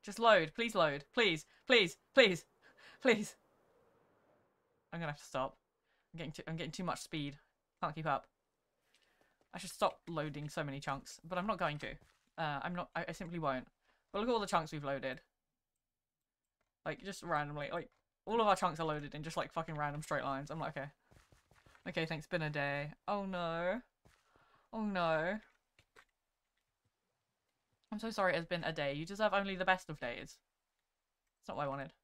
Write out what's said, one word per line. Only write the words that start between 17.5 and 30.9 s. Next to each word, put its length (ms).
like, 160
all 140
of 60
our 100
chunks 220
are 60
loaded 300
in 80
just, 140
like, 160
fucking 240
random 260
straight 220
lines. 260
I'm 100
like, 160
"Okay. 120
Okay, 180
thanks, 200
been 160
a 80
day." 420
Oh 180
no. 540
Oh 100
no. 560
I'm 60
so 120
sorry 220
it 40
has 100
been 180
a 80
day. 220
You 120
deserve 260
only 240
the 80
best 240
of 120
days. 380